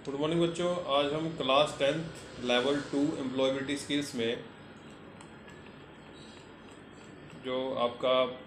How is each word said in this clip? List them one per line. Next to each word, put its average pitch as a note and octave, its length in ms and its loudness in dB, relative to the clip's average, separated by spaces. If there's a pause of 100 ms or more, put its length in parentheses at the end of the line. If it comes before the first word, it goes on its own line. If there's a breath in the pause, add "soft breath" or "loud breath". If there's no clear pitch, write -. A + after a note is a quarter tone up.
गुड C#3 100 -4
मॉर्निंग E3 340 2
बच्चों, F3 360 0
आज C#3+ 280 4
हम D#3+ 240 -2
क्लास C#3 420 4
टेंथ D3+ 260 2 (400)
लेवल B2+ 360 4
टू C#3+ 180 -2
एम्प्लॉयबिलिटी C3+ 800 2
स्किल्स C#3+ 380 -2
में A#2 300 0 (3000)
जो C3 300 -2
आपका B2 720 4